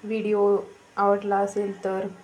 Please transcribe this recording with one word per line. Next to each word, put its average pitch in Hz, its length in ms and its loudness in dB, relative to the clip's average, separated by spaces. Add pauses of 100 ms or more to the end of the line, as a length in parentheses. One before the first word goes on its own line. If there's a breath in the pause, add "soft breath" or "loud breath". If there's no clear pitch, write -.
व्हिडिओ 208 540 2 (400)
आवडला 202 400 2
असेल 202 460 -2
तर 190 240 -2 (160)